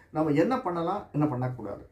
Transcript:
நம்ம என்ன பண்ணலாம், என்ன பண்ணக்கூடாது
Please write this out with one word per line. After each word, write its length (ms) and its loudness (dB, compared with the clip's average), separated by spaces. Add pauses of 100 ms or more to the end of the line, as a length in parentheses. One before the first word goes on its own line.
(120)
நம்ம 200 0
என்ன 300 4
பண்ணலாம், 500 -2
என்ன 160 2
பண்ணக்கூடாது 640 -4